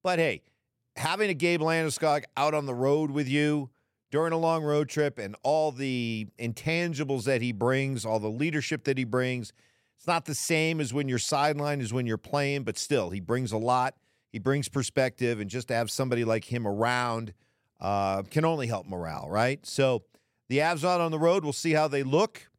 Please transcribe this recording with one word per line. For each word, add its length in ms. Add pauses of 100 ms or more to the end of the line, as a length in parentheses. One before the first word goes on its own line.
But 160
hey, 220 (540)
having 340
a 40
Gabe 280
Landeskog 640 (140)
out 160
on 120
the 80
road 380
with 160
you 420 (400)
during 240
a 40
long 260
road 260
trip 300
and 240
all 280
the 560 (120)
intangibles 840
that 160
he 100
brings, 540
all 140
the 100
leadership 560
that 120
he 60
brings, 500 (440)
it's 100
not 180
the 100
same 440
as 140
when 140
you're 120
sidelined 600
as 120
when 140
you're 100
playing, 460
but 140
still, 320
he 100
brings 320
a 60
lot. 380 (360)
He 80
brings 300
perspective, 680
and 100
just 180
to 80
have 160
somebody 320
like 220
him 200
around, 680 (480)
uh, 420
can 220
only 220
help 200
morale, 420
right? 360
So 380 (440)
the 120
Avs 240
out 180
on 100
the 80
road, 240
we'll 100
see 200
how 140
they 160
look. 560